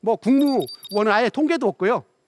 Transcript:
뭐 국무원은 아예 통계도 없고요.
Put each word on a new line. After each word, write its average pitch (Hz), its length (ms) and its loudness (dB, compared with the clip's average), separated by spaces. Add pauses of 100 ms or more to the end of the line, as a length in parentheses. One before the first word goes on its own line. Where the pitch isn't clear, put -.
뭐 220 160 0
국무원은 220 920 0
아예 220 180 2
통계도 302 380 0
없고요. 190 360 -2 (240)